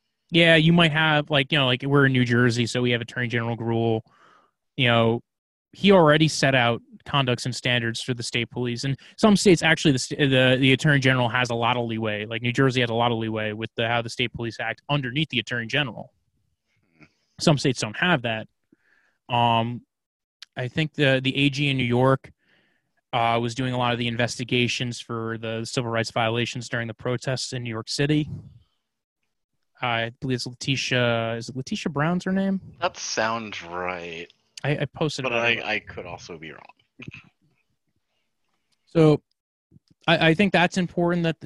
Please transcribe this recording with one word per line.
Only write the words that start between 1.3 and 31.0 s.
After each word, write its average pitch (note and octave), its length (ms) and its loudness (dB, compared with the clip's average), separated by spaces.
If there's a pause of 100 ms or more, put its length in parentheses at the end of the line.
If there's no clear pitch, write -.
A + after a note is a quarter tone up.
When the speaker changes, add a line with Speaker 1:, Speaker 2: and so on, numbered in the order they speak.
Speaker 1:
you D#3 60 2
know, C3+ 80 2
like, B2+ 160 0
we're C#3 240 4
in C3 60 4
New B2+ 120 4
Jersey, A#2+ 400 2
so B2 160 -2
we B2 120 0
have A#2 100 -2
Attorney A#2+ 260 -8
General A#2 260 -2
Gruhl. A2+ 460 -2 (800)
You B2+ 100 4
know, A#2 340 2 (500)
he G3 200 4
already D#3+ 340 6
set C#3+ 280 0
out A#2+ 260 2 (240)
conducts B2+ 400 -2
and B2+ 100 -6
standards A#2 460 -2
for C3 140 -4
the A#2+ 80 -10
state A#2 260 -4
police. A#2+ 360 -6
And C#3 140 -4 (200)
some G#3+ 180 6
states, F3+ 260 4
actually, D#3+ 300 2
the C3 60 2
st-, C#3+ 320 -2
the, B2+ 280 4
the C3 140 4
attorney C#3 280 2
general B2+ 280 2
has B2 220 -2
a A#2+ 40 -4
lot A#2 220 0
of A#2+ 100 -4
leeway. A2 380 -4
Like, A2+ 160 -8
New A#2+ 100 -2
Jersey B2+ 300 2
has A#2+ 80 0
a A2+ 60 -4
lot A#2+ 180 2
of A2+ 60 -2
leeway A2 340 -4
with A2+ 240 -8
the, A#2 100 -2
how A#2 140 0
the A#2 80 -6
state A#2+ 240 -4
police A#2 260 -8
act A2+ 300 -8
underneath C#3+ 400 -2
the A#2+ 100 -4
attorney A#2 280 -6
general. B2+ 480 -6 (1200)
Some D3+ 200 2
states C3 220 -2
don't G#2+ 180 -8
have F3 240 0
that. A2 260 -6 (800)
Um, A#2 540 0 (760)
I B2+ 100 -6
think D#3 280 -4
the, C3+ 280 2
the C3 140 -2
A C#3+ 140 2
G C#3+ 180 -4
in C#3 80 -2
New B2+ 80 -2
York, B2+ 480 2 (800)
uh, A#2 260 0
was A#2+ 160 -4
doing B2+ 200 -4
a B2 40 -4
lot A#2+ 140 0
of A#2+ 60 -4
the A#2+ 100 -4
investigations A#2+ 920 -2
for A2+ 380 -8
the A2+ 300 -8
civil A#2+ 240 -4
rights A2+ 200 -2
violations A#2 600 -2
during A#2 180 -6
the A2 60 -10
protests - 580 -6
in B2+ 100 -8
New B2 60 -10
York A2+ 220 -10
City. D3+ 400 0 (1500)
I A#2 360 -2
believe C3 160 -4
it's A#2+ 100 -6
Letitia, B2 880 -2